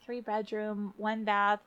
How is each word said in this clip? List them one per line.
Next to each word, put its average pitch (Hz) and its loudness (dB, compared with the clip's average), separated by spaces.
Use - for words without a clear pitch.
three-bedroom, 214 -4
one 214 -2
bath 208 4